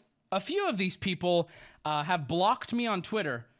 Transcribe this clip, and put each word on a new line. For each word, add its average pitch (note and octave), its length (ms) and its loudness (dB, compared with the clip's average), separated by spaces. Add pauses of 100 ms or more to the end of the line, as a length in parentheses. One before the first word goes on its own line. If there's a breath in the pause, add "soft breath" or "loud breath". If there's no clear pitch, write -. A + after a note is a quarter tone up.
(320)
a G3 80 0
few F#4+ 300 -2
of A3+ 80 -2
these F#3 200 -2
people, F3 520 2 (340 loud breath)
uh, D3+ 200 -2
have D#3+ 240 0
blocked F3+ 460 2
me A#3+ 120 0
on G3+ 160 0
Twitter D#3 440 -4 (140 soft breath)